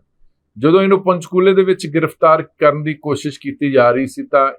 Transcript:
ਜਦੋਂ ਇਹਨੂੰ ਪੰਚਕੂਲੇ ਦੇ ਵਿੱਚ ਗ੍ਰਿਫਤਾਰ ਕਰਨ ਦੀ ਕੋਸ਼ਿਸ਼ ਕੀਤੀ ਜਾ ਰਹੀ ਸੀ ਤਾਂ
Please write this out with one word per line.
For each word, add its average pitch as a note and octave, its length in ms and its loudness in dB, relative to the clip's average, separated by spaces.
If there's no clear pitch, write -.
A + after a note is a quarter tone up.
ਜਦੋਂ D#3+ 240 2
ਇਹਨੂੰ G3 220 0
ਪੰਚਕੂਲੇ F#3 500 0
ਦੇ F#3+ 100 2
ਵਿੱਚ F#3 240 -2
ਗ੍ਰਿਫਤਾਰ D#3+ 540 0
ਕਰਨ D3 420 -2
ਦੀ D#3 100 -4
ਕੋਸ਼ਿਸ਼ C#3+ 460 -8
ਕੀਤੀ C#3 320 -6
ਜਾ A#2+ 200 4
ਰਹੀ B2+ 160 -2
ਸੀ C3+ 160 -14
ਤਾਂ C3+ 360 0